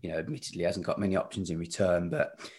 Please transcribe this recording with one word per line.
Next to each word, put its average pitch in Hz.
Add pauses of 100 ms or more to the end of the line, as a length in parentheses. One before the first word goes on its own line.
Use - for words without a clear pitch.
you 85
know, 82
admittedly 85
hasn't 87
got 78
many 95
options 90
in 82
return, 87
but 76 (200)